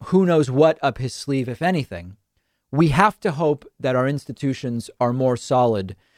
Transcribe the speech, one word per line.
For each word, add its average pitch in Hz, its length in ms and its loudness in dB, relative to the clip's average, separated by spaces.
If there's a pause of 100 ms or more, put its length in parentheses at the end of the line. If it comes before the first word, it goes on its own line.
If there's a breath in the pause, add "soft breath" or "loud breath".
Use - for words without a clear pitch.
who 185 200 4
knows 156 240 2
what 156 320 4
up 135 160 -2
his 127 160 -6
sleeve, 135 340 -4
if 120 140 -8
anything, 98 540 -4 (560)
we 156 160 4
have 190 320 2
to 202 100 -2
hope 147 340 -2 (140)
that 127 160 -2
our 127 140 0
institutions 131 840 -6 (100)
are 120 120 0
more 127 240 0
solid 113 580 0 (240)